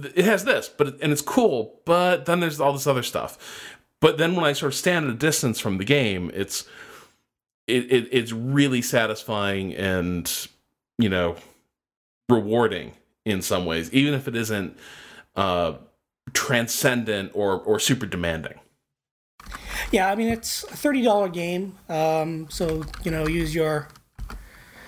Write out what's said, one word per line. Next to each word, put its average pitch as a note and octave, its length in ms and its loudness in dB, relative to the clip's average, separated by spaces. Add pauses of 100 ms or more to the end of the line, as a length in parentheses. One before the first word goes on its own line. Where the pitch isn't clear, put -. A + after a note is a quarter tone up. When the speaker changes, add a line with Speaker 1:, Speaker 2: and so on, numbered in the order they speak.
(160)
Speaker 1:
it F3 80 4
has G3+ 220 4
this, A3+ 240 0
but - 180 0
it, C3 140 -10
and D3+ 100 2
it's C#3+ 100 0
cool, E3 640 2
but F3 400 4
then F3 140 2
there's D#3 220 0
all C#3 100 4
this C#3+ 160 -2
other B2+ 160 2
stuff." - 720 -8 (220)
But D3+ 180 6
then E3 180 2
when E3+ 100 0
I C#3+ 80 2
sort C#3 180 -2
of C3 60 -6
stand F3 280 0
at B2+ 60 -2
a A2 60 -6
distance C#3+ 420 0
from F#2+ 200 -2
the F#2+ 40 -2
game, G#2 500 0
it's, - 320 -6 (1040)
it, A#2+ 240 0
it, B2 200 4
it's A2+ 200 2
really B2+ 500 2
satisfying G#2 920 0
and, F2+ 720 -2 (500)
you A2+ 120 4
know, F2 260 0 (920)
rewarding G#2+ 640 2 (320)
in G2 160 0
some F2+ 240 0
ways, E2 260 -2
even C#3 220 2
if C3+ 160 -4
it A#2+ 60 -6
isn't, G#2+ 420 -4 (580)
uh, F2 380 0 (600)
transcendent A#2 1000 0
or, G2 260 2
or G#2 200 2
super B2+ 260 0
demanding. E2+ 540 -4 (1300)
Speaker 2:
Yeah, F#3+ 180 4
I G3+ 60 0
mean, A3+ 140 0
it's - 340 -6
a - 140 -14
thirty C#4 240 0
dollar G#3 260 4
game, F3+ 500 -6 (120)
um, D#3+ 600 0
so, D#3+ 360 -4 (180)
you E3+ 80 -2
know, D#3+ 160 -2
use D#3+ 260 -2
your D#3 360 0 (1000)